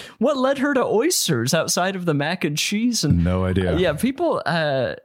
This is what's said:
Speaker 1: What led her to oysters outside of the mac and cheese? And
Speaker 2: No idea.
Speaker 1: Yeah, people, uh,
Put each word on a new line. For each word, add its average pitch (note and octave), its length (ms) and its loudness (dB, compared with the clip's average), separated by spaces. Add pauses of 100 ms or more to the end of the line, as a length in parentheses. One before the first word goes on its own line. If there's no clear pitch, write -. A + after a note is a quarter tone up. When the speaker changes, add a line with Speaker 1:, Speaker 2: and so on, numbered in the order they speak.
(200)
Speaker 1:
What G#3 180 2
led C4 220 0
her C#4+ 160 0
to A#3 100 2
oysters E3+ 680 0
outside F3 440 0
of F3+ 100 -8
the E3 80 2
mac D3+ 300 -2
and D#3+ 120 -2
cheese? A3 480 -2
And F2 200 4
Speaker 2:
No F#2 220 0
idea. F#2 340 0
Speaker 1:
Yeah, F3 140 2
people, C4 520 -2
uh, C#3 480 -2 (120)